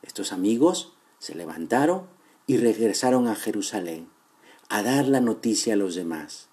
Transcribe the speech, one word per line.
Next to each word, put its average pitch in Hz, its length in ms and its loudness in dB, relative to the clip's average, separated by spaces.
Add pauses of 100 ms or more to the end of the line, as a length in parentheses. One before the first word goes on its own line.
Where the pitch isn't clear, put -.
estos - 320 -8
amigos 113 600 2 (260)
se - 160 -14
levantaron 87 720 0 (400)
y 131 100 2
regresaron 117 720 2
a 110 80 0
Jerusalén 92 720 -6 (580)
a 104 140 -2
dar 127 260 2
la 135 140 4
noticia 113 540 0
a - 20 4
los 95 160 0
demás. 82 600 -10